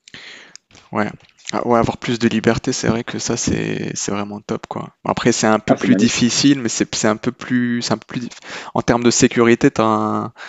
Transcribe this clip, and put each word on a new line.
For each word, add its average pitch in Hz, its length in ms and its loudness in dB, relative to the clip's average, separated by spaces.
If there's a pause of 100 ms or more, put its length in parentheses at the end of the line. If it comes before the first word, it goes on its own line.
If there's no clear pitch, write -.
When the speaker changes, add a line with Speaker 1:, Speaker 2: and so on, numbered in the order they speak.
(920)
Speaker 1:
Ouais. 110 140 -2 (460)
Ah, 110 140 -4
ouais, 120 140 4
avoir - 180 0
plus 117 220 -4
de 117 80 4
liberté, 113 420 2
c'est - 160 -6
vrai 113 160 0
que - 160 -8
ça, - 180 -4
c'est, 107 580 -4
c'est - 180 -6
vraiment 104 280 -6
top, - 280 -8
quoi. - 220 -10 (140)
Bon, - 60 0
après, 120 220 2
c'est 113 160 0
un 110 100 4
peu - 160 0
Speaker 2:
Ah, - 20 4
c'est - 100 -4
Speaker 1:
plus - 80 4
Speaker 2:
magnifique. 107 260 2
Speaker 1:
difficile, 139 400 2
mais 117 80 -4
c'est, - 260 -2
c'est - 140 0
un 107 80 0
peu 117 160 -6
plus, 120 500 -2
c'est - 100 -4
un 110 60 0
peu - 80 -20
plus - 140 -8
dif-, - 180 -12 (340)
en 117 100 0
termes 120 200 2
de 120 80 4
sécurité, 117 580 4
t'as 113 160 2
un, 110 480 0 (160)